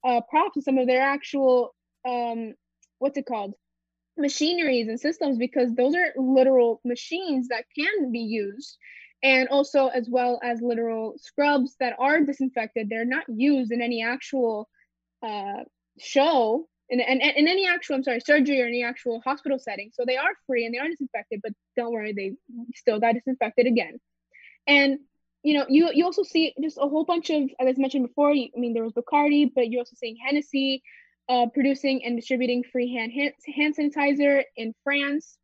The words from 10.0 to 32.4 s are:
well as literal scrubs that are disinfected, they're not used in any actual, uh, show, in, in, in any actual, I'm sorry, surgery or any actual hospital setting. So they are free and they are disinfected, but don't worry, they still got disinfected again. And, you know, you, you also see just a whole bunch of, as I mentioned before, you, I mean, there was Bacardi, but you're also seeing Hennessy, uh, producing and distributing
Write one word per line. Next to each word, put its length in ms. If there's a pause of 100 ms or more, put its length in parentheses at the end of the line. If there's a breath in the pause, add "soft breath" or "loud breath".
well 340
as 180
literal 560
scrubs 600
that 200
are 220
disinfected, 680
they're 180
not 220
used 440
in 100
any 220
actual, 680 (540)
uh, 400 (340)
show, 680 (220)
in, 100
in, 220
in 260
any 200
actual, 280
I'm 80
sorry, 160
surgery 420
or 60
any 160
actual 380
hospital 360
setting. 340
So 140
they 120
are 120 (160)
free 200
and 80
they 40
are 100
disinfected, 540
but 120 (220)
don't 160
worry, 220
they 200 (420)
still 240
got 160
disinfected 500
again. 340 (680 loud breath)
And, 320 (420)
you 140
know, 120
you, 260
you 120
also 160
see 400
just 160
a 100
whole 160
bunch 280
of, 180 (100)
as 80
I 140
mentioned 260
before, 240
you, 240
I 40
mean, 160
there 80
was 100
Bacardi, 600
but 160
you're 120
also 140
seeing 220
Hennessy, 680 (440 loud breath)
uh, 200
producing 580
and 100
distributing 560